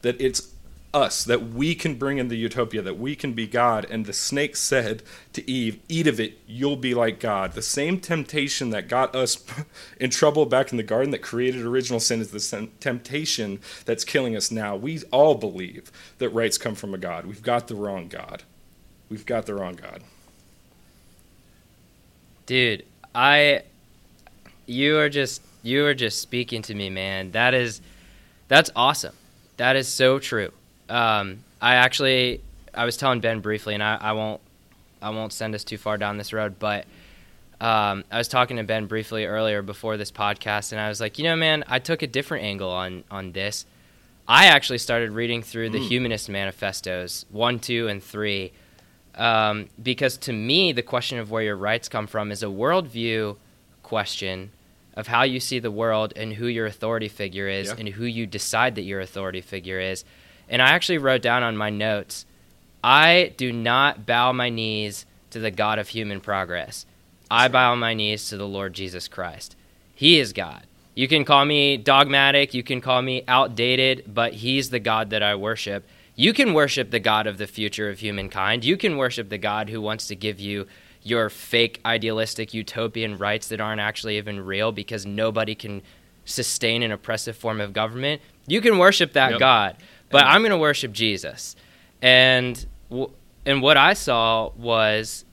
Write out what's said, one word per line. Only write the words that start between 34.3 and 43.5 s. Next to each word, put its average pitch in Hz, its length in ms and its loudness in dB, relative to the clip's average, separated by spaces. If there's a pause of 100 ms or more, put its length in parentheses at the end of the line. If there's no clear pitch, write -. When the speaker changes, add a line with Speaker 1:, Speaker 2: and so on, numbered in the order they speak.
Speaker 2:
I 107 80 -8
won't 110 240 -8
send 110 220 -6
us 104 80 -8
too 110 140 -10
far 107 200 -4
down 104 200 -4
this 104 160 -10
road, 107 260 -4
but, 104 260 -4 (760)
um, 104 480 0
I 104 80 -6
was 117 120 -2
talking 127 280 0
to 110 60 -4
Ben 110 220 -2
briefly 110 400 -6
earlier 107 360 -2
before 104 360 -6
this 104 140 -8
podcast, 104 600 -4
and 110 80 -6
I 107 80 -4
was 107 140 -6
like, 110 160 -6
"You 147 80 -4
know, 165 100 2
man, 156 320 0
I 127 120 0
took 160 220 -4
a 120 60 -4
different 131 380 -6
angle 98 240 -4
on, 92 420 -6
on 95 220 -10
this." 98 320 -8 (640)